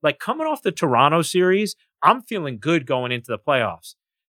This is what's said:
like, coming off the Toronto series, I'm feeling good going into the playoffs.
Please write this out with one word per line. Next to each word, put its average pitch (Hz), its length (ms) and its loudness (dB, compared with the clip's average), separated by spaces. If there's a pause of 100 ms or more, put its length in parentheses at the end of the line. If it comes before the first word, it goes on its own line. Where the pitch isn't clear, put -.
like, 151 160 0
coming 311 280 -4
off 311 160 -4
the 190 100 -2
Toronto 147 500 2
series, 185 540 0 (260)
I'm 220 200 4
feeling 147 360 -8
good 156 280 0
going 127 260 -2
into 120 180 -6
the 110 80 -4
playoffs. 113 560 -2 (340)